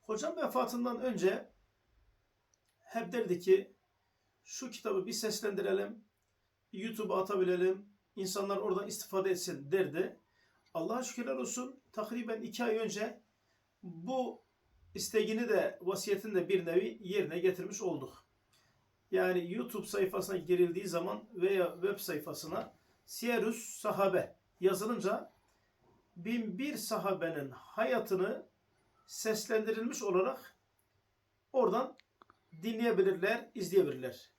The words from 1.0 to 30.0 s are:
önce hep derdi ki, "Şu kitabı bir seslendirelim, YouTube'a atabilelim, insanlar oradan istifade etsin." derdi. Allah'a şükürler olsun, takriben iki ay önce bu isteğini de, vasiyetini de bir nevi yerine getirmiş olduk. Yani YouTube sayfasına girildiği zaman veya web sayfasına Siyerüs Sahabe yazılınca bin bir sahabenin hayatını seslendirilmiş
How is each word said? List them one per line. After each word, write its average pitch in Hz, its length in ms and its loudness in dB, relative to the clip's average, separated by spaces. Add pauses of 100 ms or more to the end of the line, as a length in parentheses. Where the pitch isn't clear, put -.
önce 208 480 0 (1300)
hep - 340 -8
derdi 196 280 0
ki, 190 360 6 (680)
"Şu - 260 -10
kitabı 196 360 -2
bir 226 60 -6
seslendirelim, 202 920 -2 (680)
YouTube'a 208 500 -2
atabilelim, 185 680 2 (280)
insanlar 196 400 -2
oradan 202 300 0
istifade 190 440 -2
etsin." 147 420 -4
derdi. 185 480 0 (540)
Allah'a 208 280 -2
şükürler 247 340 -4
olsun, 247 440 -6 (120)
takriben 226 500 -4
iki 240 220 -4
ay 220 120 2
önce 214 460 -4 (600)
bu 190 600 -4 (520)
isteğini 220 540 2
de, 196 340 2
vasiyetini 196 520 -2
de 180 140 2
bir 180 180 2
nevi 175 340 2
yerine 175 380 -2
getirmiş 180 440 0
olduk. 147 420 -6 (880)
Yani 180 440 2
YouTube 220 320 -6
sayfasına 190 500 -2
girildiği 175 520 2
zaman 180 440 -2
veya 185 400 4
web 190 260 -2
sayfasına 160 720 -6 (340)
Siyerüs 233 760 -2
Sahabe 190 560 2 (240)
yazılınca 196 720 0 (840)
bin 196 420 -2
bir 269 180 -4
sahabenin 165 760 -2
hayatını 214 960 0 (600)
seslendirilmiş 220 960 -2